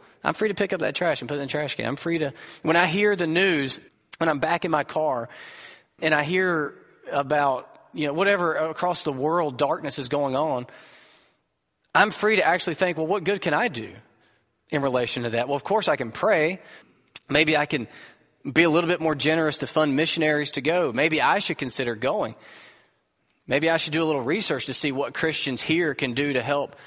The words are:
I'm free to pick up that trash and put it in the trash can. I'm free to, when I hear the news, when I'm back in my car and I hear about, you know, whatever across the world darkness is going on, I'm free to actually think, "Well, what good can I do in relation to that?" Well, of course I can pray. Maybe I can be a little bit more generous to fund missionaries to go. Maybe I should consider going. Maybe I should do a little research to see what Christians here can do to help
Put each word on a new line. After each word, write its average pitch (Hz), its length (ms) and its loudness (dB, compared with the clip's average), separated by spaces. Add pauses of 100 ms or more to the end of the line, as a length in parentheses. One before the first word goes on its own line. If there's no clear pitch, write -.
(240)
I'm 160 100 0
free 214 160 0
to 190 60 -4
pick 196 180 -2
up 170 80 -2
that 151 140 -2
trash 165 260 0
and 120 80 -8
put 143 60 -4
it 143 60 -4
in 139 60 -6
the - 40 -8
trash 147 240 -4
can. 117 100 -4
I'm 120 100 -2
free 170 220 -4
to, 147 160 -2 (300)
when 160 120 4
I 175 120 4
hear 202 280 2
the 170 120 0
news, 160 520 2 (380)
when 165 100 0
I'm 151 120 2
back 160 260 0
in 170 60 -2
my 151 120 2
car 139 460 -2 (720)
and 156 120 2
I 147 100 4
hear 170 500 0 (380)
about, 143 580 0 (240)
you 151 140 -2
know, 143 60 -2
whatever 175 420 2
across 160 480 -2
the 147 100 -2
world 147 440 0
darkness 147 420 -2
is 123 100 -4
going 139 260 0
on, 135 300 -2 (1300)
I'm 196 180 6
free 214 240 2
to 180 80 4
actually 165 320 2
think, 175 220 0
"Well, 160 100 -2
what 185 160 -2
good 190 180 -2
can 160 120 0
I 208 140 2
do 117 220 -8 (800)
in 143 140 -2
relation 123 400 0
to 117 80 -2
that?" 117 160 0
Well, 143 80 -2
of 135 80 -4
course 208 240 0
I 151 80 4
can 120 160 -4
pray. 180 500 2 (640)
Maybe 151 300 4
I 147 80 0
can 127 220 -4 (640)
be 156 100 4
a 170 80 6
little 165 180 2
bit 170 140 0
more 160 140 0
generous 156 440 0
to 131 80 -4
fund 151 280 2
missionaries 151 560 0
to 143 100 -4
go. 156 320 0
Maybe 156 260 2
I 151 200 4
should - 180 -4
consider 123 380 -2
going. 127 400 -2 (1120)
Maybe 151 240 2
I 165 60 4
should 156 160 -2
do 160 100 2
a - 20 2
little 151 160 0
research 147 460 -2
to 135 80 -4
see 147 160 0
what 131 240 -4
Christians 147 460 -2
here 160 340 0
can 131 180 -2
do 143 200 0
to 127 100 0
help 143 320 -2 (120)